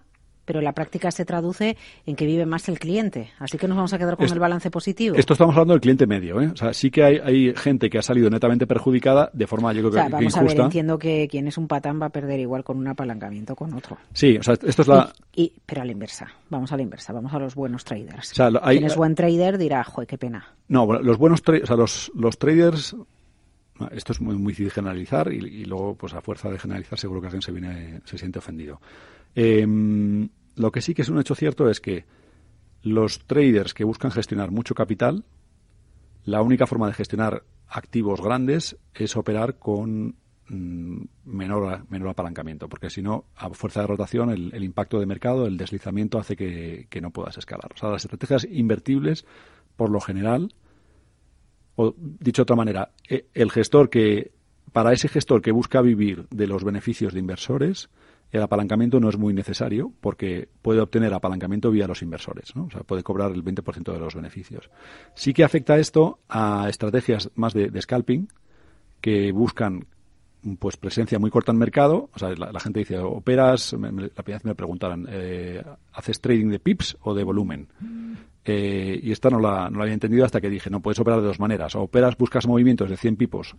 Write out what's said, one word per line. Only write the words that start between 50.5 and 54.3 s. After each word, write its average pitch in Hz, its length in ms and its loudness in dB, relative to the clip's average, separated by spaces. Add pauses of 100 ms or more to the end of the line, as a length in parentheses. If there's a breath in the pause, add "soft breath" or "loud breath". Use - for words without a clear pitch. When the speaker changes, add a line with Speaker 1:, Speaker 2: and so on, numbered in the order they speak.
Speaker 2:
o 113 220 2
dicho 135 440 -2
de - 20 6
otra 120 120 2
manera, 107 360 -2 (180)
e-, 131 240 -2
el 113 160 2
gestor 127 400 4
que, 107 400 2 (420)